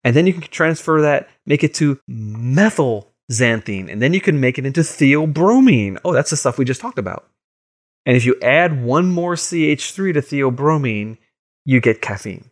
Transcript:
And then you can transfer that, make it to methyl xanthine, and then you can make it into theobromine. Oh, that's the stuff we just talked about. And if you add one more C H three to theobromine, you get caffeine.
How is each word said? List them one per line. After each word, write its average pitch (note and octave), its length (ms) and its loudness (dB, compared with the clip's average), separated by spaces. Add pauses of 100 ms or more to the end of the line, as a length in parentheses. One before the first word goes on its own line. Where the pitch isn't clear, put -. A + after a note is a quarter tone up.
And A#2+ 120 2
then E3+ 120 4
you F#3 60 2
can E3+ 100 -8
transfer D#3+ 580 -2
that, D3 280 0 (160)
make D3 180 0
it D3+ 120 -2
to C#3+ 320 0
methyl A#2+ 1040 -2 (200)
xanthine, A2 600 -2
and G#2+ 100 -4
then C#3+ 120 2
you F#3+ 80 0
can D3+ 180 0
make B2+ 180 0
it C3+ 80 -6
into C#3 160 0
theobromine. D3+ 1200 2
Oh, - 80 0
that's C#3+ 160 0
the D3+ 80 -4
stuff C3 200 -2
we C3+ 80 0
just B2+ 160 -4
talked A#3+ 180 -8
about. - 280 -10 (760)
And B2 100 2
if A#2+ 100 2
you B2+ 160 4
add D3 420 2
one D#3+ 260 0
more F3 260 -2
C E3 340 -2
H - 220 -4
three F#3+ 220 -4
to D3 80 2
theobromine, C3+ 960 -2 (480)
you B2+ 160 2
get A2 200 0
caffeine. - 500 -10